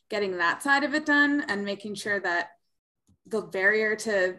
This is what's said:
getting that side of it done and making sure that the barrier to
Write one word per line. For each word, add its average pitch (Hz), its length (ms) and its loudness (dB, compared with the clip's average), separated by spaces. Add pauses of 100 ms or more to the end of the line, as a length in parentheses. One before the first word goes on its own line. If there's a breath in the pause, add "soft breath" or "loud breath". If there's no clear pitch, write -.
(100)
getting 202 280 -4
that 170 240 0
side 277 220 2
of 277 100 -2
it 302 120 -2
done 285 420 4
and 202 160 -2
making 202 300 -8
sure 202 260 -2
that 175 280 -2 (760)
the 202 140 -4
barrier 208 560 0
to 190 420 0